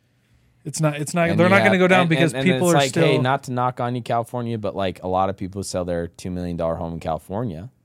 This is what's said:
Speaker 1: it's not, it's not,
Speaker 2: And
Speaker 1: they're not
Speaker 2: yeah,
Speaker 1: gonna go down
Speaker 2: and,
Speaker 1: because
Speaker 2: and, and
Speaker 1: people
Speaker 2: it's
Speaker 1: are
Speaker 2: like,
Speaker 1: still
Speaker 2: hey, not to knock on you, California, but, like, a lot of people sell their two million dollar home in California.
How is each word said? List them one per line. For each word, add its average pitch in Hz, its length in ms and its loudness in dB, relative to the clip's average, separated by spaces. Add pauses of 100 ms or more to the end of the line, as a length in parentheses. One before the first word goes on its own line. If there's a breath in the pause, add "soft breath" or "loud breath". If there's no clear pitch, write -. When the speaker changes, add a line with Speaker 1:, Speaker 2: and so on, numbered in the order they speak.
(640)
Speaker 1:
it's 147 160 -8
not, 151 180 0
it's 147 160 -6
not, 170 160 2
Speaker 2:
And 160 100 2
Speaker 1:
they're 175 100 6
not 196 80 6
Speaker 2:
yeah, 196 80 4
Speaker 1:
gonna 190 140 4
go 185 80 4
down 185 140 6
Speaker 2:
and, 175 80 2
Speaker 1:
because 165 240 2
Speaker 2:
and, 131 140 -2
and 139 60 4
Speaker 1:
people 175 160 2
Speaker 2:
it's 170 60 4
Speaker 1:
are - 40 4
Speaker 2:
like, 135 100 2
Speaker 1:
still 165 160 2
Speaker 2:
hey, 135 120 4
not 127 260 0
to 135 80 -10
knock 123 300 -2
on 120 140 -2
you, 120 60 -4
California, 117 560 -4
but, 101 200 -4
like, 95 260 -2
a 92 60 -6
lot 92 200 2
of 95 60 -4
people 95 280 -8
sell 90 200 -4
their 85 240 -2
two - 240 -12
million 87 240 -6
dollar 82 200 -2
home 85 180 -6
in 82 80 -10
California. 92 680 -6 (160)